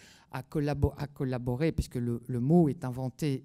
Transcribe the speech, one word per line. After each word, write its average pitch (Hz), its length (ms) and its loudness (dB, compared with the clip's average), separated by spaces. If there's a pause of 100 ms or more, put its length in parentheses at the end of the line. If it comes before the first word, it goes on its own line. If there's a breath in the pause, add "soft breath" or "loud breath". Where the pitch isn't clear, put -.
(320 loud breath)
a 131 120 -8
collabo-, 143 520 0
a 143 120 -6
collaboré, 127 680 -2
puisque - 240 -4
le, 120 280 -2
le 123 140 -4
mot 151 300 6
est 127 160 -4
inventé, 131 600 -4